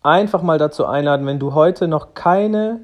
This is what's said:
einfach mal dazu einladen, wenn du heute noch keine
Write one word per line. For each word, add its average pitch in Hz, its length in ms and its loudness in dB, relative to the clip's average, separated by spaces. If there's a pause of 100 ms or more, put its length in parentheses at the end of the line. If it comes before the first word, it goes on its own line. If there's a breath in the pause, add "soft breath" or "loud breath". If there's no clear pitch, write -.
einfach 185 400 2
mal 165 160 0
dazu 151 280 -2
einladen, 143 400 0
wenn 139 140 -4
du 139 140 -4
heute 165 360 2
noch 156 240 -4
keine 214 720 0